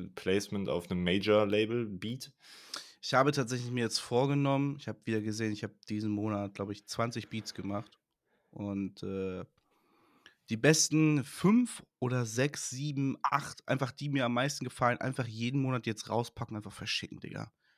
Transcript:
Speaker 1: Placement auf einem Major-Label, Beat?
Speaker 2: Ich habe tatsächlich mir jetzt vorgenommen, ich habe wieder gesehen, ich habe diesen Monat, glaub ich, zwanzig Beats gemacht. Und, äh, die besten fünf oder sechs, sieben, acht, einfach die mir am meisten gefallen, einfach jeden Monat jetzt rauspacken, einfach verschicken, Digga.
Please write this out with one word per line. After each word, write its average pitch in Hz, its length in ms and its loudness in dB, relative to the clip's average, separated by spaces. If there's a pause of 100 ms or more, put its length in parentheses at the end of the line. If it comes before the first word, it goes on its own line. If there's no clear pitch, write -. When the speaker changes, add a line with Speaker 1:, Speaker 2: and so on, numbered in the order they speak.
(140)
Speaker 1:
Placement 98 560 0
auf 85 200 -2
einem 90 140 0
Major-Label, 104 800 4
Beat? 107 480 -8 (720)
Speaker 2:
Ich - 100 -6
habe 135 200 6
tatsächlich 123 380 -2
mir 123 140 0
jetzt - 140 0
vorgenommen, 139 800 2
ich - 100 -12
habe - 160 -6
wieder 110 160 0
gesehen, 107 320 -2
ich 104 100 -6
habe 101 120 -6 (160)
diesen 107 200 -2
Monat, 101 440 -2
glaub 101 160 -6
ich, - 160 -12
zwanzig 117 420 -4
Beats 110 240 -8
gemacht. 101 460 -8 (520)
Und, 98 520 -6
äh, 95 420 -4 (1040)
die 110 80 -2
besten 151 680 4
fünf - 600 4 (140)
oder 123 260 0
sechs, 127 460 -2
sieben, 135 520 -2
acht, - 460 -2
einfach 127 240 0
die 147 160 -6
mir 139 160 2
am 120 80 2
meisten 131 320 0
gefallen, 123 320 2
einfach 127 300 -2
jeden 117 340 -2
Monat 131 260 0
jetzt - 220 -4
rauspacken, 110 480 -2
einfach 104 160 -10
verschicken, - 480 -6
Digga. - 320 -10 (260)